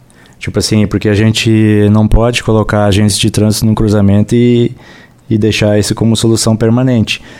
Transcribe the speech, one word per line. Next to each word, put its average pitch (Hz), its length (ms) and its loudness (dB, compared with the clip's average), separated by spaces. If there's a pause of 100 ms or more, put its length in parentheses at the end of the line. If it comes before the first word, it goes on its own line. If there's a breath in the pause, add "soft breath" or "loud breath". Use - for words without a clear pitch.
(400 loud breath)
Tipo - 180 -8
assim, 104 300 0
porque 107 200 -4
a 104 60 2
gente 110 800 2
não 107 160 2
pode 117 340 0
colocar 107 420 0
agentes 104 320 0
de 110 140 -2
trânsito 107 360 -2
no 107 100 0
cruzamento 104 580 0
e, 120 380 2 (580 loud breath)
e 110 80 0
deixar 104 400 0
isso 104 160 -2
como 113 220 0
solução 110 400 0
permanente. 120 680 0 (180 loud breath)